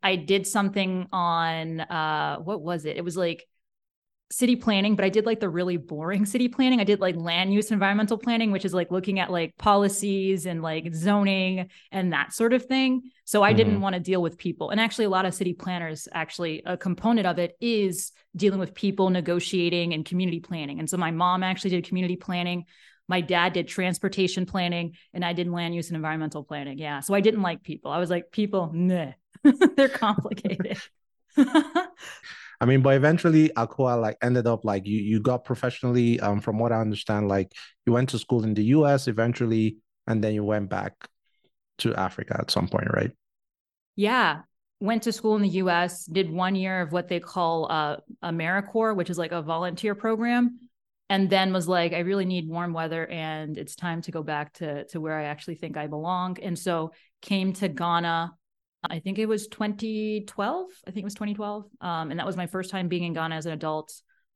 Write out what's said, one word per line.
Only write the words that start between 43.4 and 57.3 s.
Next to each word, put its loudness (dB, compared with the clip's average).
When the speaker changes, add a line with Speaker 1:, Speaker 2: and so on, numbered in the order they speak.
Speaker 1:
Yeah. 0
Went 0
to 0
school 0
in 2
the 2
U 0
S, 0
did 0
one -2
year -2
of -4
what -2
they -2
call, -2
uh, 0
AmeriCorps, 0
which -2
is, -6
like, -4
a -4
volunteer -4
program, 0
and 2
then 4
was -2
like, 2
"I -2
really 0
need -2
warm -4
weather, -4
and -8
it's -12
time -6
to -10
go -6
back -6
to, -8
to -8
where -4
I -4
actually -8
think -10
I -6
belong." -4
And -6
so -2
came 0